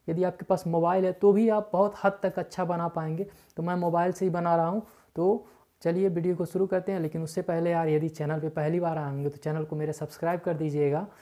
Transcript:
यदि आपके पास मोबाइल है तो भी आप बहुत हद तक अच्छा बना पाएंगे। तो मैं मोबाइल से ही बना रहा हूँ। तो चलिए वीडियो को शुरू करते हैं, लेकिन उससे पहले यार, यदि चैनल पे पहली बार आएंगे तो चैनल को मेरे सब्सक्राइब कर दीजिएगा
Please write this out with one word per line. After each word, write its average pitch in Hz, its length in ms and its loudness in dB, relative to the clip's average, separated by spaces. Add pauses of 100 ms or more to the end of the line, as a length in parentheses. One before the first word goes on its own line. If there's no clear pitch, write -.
यदि 165 160 0
आपके 180 200 -2
पास - 220 0
मोबाइल 170 380 2
है 185 100 2
तो 202 180 6
भी 220 160 6
आप 214 240 2
बहुत 202 220 2 (100)
हद 196 180 2
तक 190 160 -2
अच्छा 180 260 -4
बना 170 240 -2
पाएंगे। 165 380 -4 (300)
तो 165 60 -6
मैं 175 140 -2
मोबाइल 175 360 2
से 185 120 -4
ही 185 60 2
बना 170 260 0
रहा 165 100 4
हूँ। 208 160 -2 (340)
तो 190 300 2 (360)
चलिए 180 260 2
वीडियो 175 280 0
को 175 80 -2
शुरू 190 220 0
करते 185 260 -2
हैं, 190 80 -2
लेकिन 160 220 -4
उससे 160 200 -4
पहले 170 280 0
यार, 165 180 2
यदि 151 200 2
चैनल 156 320 -4
पे 156 100 -2
पहली 160 300 0
बार 165 180 -2
आएंगे 139 300 -4
तो 143 80 -10
चैनल 156 280 -4
को 156 120 -6
मेरे 151 160 -2
सब्सक्राइब 165 480 -4
कर 170 160 -2
दीजिएगा 147 500 0 (160)